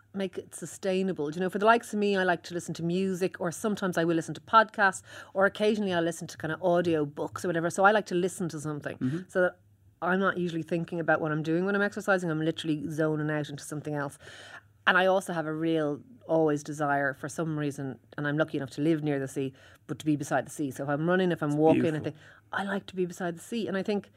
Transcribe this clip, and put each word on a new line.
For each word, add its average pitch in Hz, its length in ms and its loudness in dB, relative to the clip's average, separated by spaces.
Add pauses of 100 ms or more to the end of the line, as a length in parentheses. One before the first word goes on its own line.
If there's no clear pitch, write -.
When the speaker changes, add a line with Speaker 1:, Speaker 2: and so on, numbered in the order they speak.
(160)
Speaker 1:
make 190 240 -4
it - 160 -12
sustainable. 185 760 -2
Do 156 80 -6
you 185 40 0
know, 185 100 0
for 202 80 -2
the 208 80 4
likes 233 260 6
of 208 60 0
me, 202 180 2
I 185 60 4
like 175 200 2
to 170 120 -8
listen 170 180 -6
to 160 100 -8
music, 185 560 0
or 180 120 -2
sometimes 196 480 -2
I 165 40 4
will 170 120 4
listen 160 180 -2
to - 80 -12
podcasts, 214 600 4 (320)
or 190 100 4
occasionally 208 480 2
I'll 170 80 2
listen 165 260 -2
to - 100 -14
kind 156 160 -4
of 175 100 -8
audio 175 420 4
books 151 400 -6
or 180 40 -2
whatever. 165 200 0
So 190 140 2
I 202 80 10
like 214 160 2
to 185 80 -2
listen 175 340 -2
to 151 100 -8
something 143 380 -6
Speaker 2:
Mm-hmm. 135 300 -2
Speaker 1:
so 185 160 0
that 175 140 0 (460)
I'm 180 160 2
not 190 200 2
usually 165 240 -2
thinking 170 360 -4
about 160 220 4
what 156 100 0
I'm 156 120 0
doing 160 200 2
when 202 120 2
I'm 196 80 2
exercising. 190 480 2
I'm 156 100 0
literally 160 480 -2
zoning 156 400 0
out 151 200 -2
into 139 140 -12
something 151 300 -8
else. 143 240 -4 (720)
And 190 100 -4
I 185 80 0
also 185 260 -2
have 160 140 -6
a 156 80 -6
real 156 480 -4 (260)
always 156 360 0
desire 143 500 -2
for 143 160 -10
some 160 300 -4
reason, 139 400 -6 (180)
and 147 100 -2
I'm 143 80 0
lucky 156 220 0
enough 139 140 -6
to 147 100 -6
live 156 220 2
near 143 160 0
the 135 80 -4
sea, 135 260 -4 (320)
but 139 140 -8
to 151 80 -10
be 151 80 4
beside 139 320 -2
the - 20 -16
sea. 143 220 -4
So 139 140 -8
if 139 40 -2
I'm 151 180 0
running, 180 240 4
if 160 120 -2
I'm 147 80 0
Speaker 2:
It's 147 40 0
Speaker 1:
walking, 156 260 6
I - 20 2
Speaker 2:
beautiful. 156 220 0
Speaker 1:
think, 147 100 -6 (360)
I 196 120 -4
like 196 240 -4
to - 80 -16
be 185 100 -2
beside 175 320 -6
the - 60 -18
sea. 233 240 -4
And 190 100 -2
I 185 60 -2
think 202 320 -2